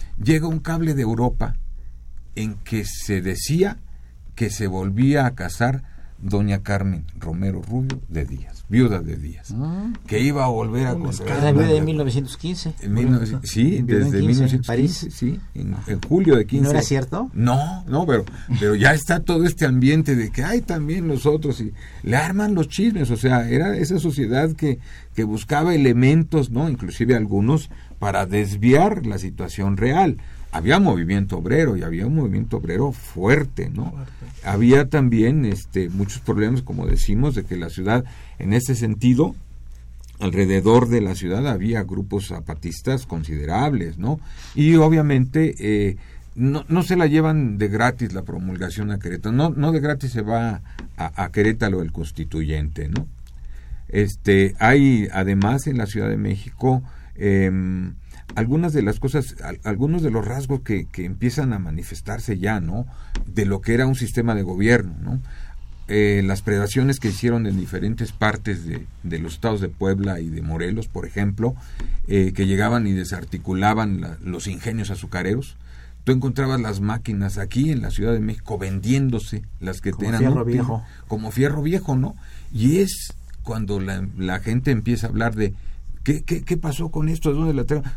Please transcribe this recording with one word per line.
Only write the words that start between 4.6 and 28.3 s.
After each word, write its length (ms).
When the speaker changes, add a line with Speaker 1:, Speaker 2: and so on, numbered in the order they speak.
Speaker 1:
volvía 580
a 100
casar 480
doña 440
Carmen 420
Romero 420
Rubio 480
de 160
Díaz, 460
viuda 300
de 160
Díaz, 340
Speaker 2:
Mm. 420
Speaker 1:
que 140
iba 240
a 40
volver 380
a 80
Speaker 3:
Un 80
Speaker 1:
contraer 300
Speaker 3:
escándalo. 80
Speaker 2:
Era 120
viuda 140
de 60
Speaker 1:
matrimonio. 120
Speaker 2:
mil 140
novecientos 400
quince. 420
Speaker 1:
En 140
mil 160
novecientos, 400
sí, 260
Speaker 2:
En 100
viuda 200
en 40
Speaker 1:
desde 80
Speaker 2:
quince, 0
en 80
Speaker 1:
mil 120
novecientos 280
quince, 300
Speaker 2:
París. 80
Speaker 1:
sí, 260
en, 220
en 220
julio 280
de 120
Speaker 2:
¿Y 120
no 100
era 80
Speaker 1:
quince. 100
Speaker 2:
cierto? 460
Speaker 1:
No, 520
no, 200
pero, 180
pero 160
ya 200
está 260
todo 240
este 220
ambiente 500
de 140
que, 140
ay, 180
también 460
nosotros, 520
y 120
le 120
arman 380
los 140
chismes, 420
o 80
sea, 320
era 260
esa 220
sociedad 540
que, 260
que 100
buscaba 500
elementos, 760
¿no? 200
Inclusive 460
algunos 520
para 260
desviar 800